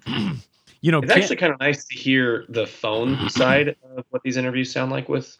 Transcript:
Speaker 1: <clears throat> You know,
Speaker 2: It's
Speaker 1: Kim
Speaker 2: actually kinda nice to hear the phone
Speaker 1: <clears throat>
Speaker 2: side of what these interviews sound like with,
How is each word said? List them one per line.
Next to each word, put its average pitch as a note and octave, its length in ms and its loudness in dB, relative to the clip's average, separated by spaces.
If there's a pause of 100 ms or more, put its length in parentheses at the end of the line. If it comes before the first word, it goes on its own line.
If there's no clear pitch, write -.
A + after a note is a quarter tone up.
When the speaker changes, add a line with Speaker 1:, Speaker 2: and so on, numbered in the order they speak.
Speaker 1:
<clears throat> G#3 300 -4 (480)
You D#3+ 60 4
know, E3 80 4
Speaker 2:
It's C#3 140 4
Speaker 1:
Kim F#3+ 100 8
Speaker 2:
actually - 140 -2
kinda D#3+ 240 0
nice C#3+ 240 0
to B2 120 -16
hear B2+ 520 2
the A2 180 -4
phone A#2+ 600 -2
Speaker 1:
<clears throat> - 20 -6
Speaker 2:
side C3+ 460 2 (200)
of B2+ 140 -12
what B2+ 140 -4
these B2+ 120 -4
interviews B2+ 360 -2
sound C3 180 -2
like C3+ 180 -6
with, C3 320 -6